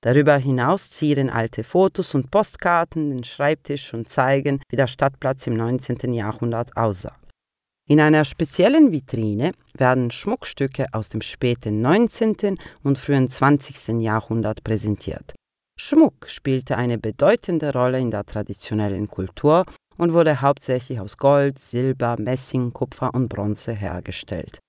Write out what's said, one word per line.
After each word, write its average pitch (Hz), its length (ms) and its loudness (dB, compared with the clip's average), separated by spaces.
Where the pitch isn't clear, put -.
Darüber 143 340 4
hinaus 135 540 0
zieren 139 380 0
alte 113 360 -4
Fotos 185 500 0
und 131 160 0
Postkarten 170 800 0
den 127 140 -6
Schreibtisch - 680 -4
und 113 160 -8
zeigen, 135 600 0
wie - 80 -6
der 135 100 2
Stadtplatz 135 640 -4
im 117 80 0
neunzehnten 123 560 -4
Jahrhundert 117 640 -4
aussah. 107 400 -2
In 147 120 8
einer 151 240 6
speziellen 233 680 4
Vitrine 117 600 -2
werden 127 380 2
Schmuckstücke - 800 -4
aus 110 180 -6
dem 110 140 -6
späten 117 600 -2
neunzehnten 208 760 0
und 139 160 2
frühen 131 320 0
zwanzigsten 135 680 0
Jahrhundert 110 640 -2
präsentiert. 107 680 -4
Schmuck - 500 2
spielte 131 480 -4
eine 120 220 0
bedeutende 151 760 0
Rolle 127 280 0
in 123 100 -2
der 101 160 -6
traditionellen 104 800 -4
Kultur 147 580 0
und 170 140 2
wurde 156 280 4
hauptsächlich 131 580 -2
aus 92 180 -10
Gold, 139 440 2
Silber, 123 580 -2
Messing, 123 540 -4
Kupfer 127 420 -6
und 127 140 0
Bronze 104 440 -4
hergestellt. 90 840 -8